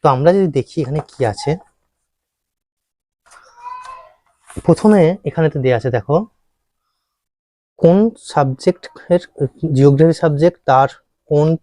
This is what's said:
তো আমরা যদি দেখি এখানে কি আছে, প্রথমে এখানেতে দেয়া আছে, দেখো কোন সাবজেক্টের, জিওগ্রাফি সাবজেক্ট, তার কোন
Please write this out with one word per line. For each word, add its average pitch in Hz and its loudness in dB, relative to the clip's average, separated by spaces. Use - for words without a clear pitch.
তো - 4
আমরা 143 2
যদি 190 0
দেখি - -8
এখানে 139 -6
কি - -14
আছে, - -8
প্রথমে 208 2
এখানেতে 156 -4
দেয়া 127 0
আছে, 127 -6
দেখো 143 -2
কোন 170 4
সাবজেক্টের, 156 -2
জিওগ্রাফি 143 4
সাবজেক্ট, 165 0
তার 135 2
কোন 147 2